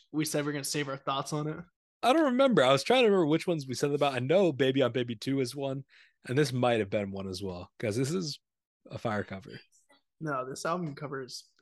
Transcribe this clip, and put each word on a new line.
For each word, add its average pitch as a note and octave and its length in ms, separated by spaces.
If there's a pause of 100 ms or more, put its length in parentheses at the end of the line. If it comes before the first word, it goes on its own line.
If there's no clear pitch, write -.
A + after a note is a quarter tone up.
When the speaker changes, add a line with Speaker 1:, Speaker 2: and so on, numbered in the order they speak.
(120)
Speaker 1:
we D3+ 140
said D3 200
we're D3 60
gonna C#3+ 120
save D3 260
our C3+ 80
thoughts C#3 340
on D3+ 160
it? D#3 80 (480)
Speaker 2:
I A#3 80
don't D#4+ 140
remember. B3 380
I B2+ 80
was C#3 120
trying B3+ 200
to - 20
remember F#3+ 220
which D#3+ 200
ones D#3+ 200
we B2+ 80
said C#3+ 160
about. C#3+ 220
I B2+ 60
know E3 320
Baby C3+ 300
on A#2+ 100
Baby A#2+ 240
Two C3+ 240
is B2+ 160
one, C3+ 280 (440)
and B2+ 100
this C#3+ 140
might B2 280
have G2+ 100
been G2+ 220
one G2 160
as F#2 140
well, F2+ 380
'cause G#2+ 160
this C3 160
is E3 280 (500)
a A#2 80
fire G#2 260
cover. - 280 (680)
Speaker 1:
No, C#3+ 280
this - 180
album E3+ 300
cover C#3 280
is, - 220 (160)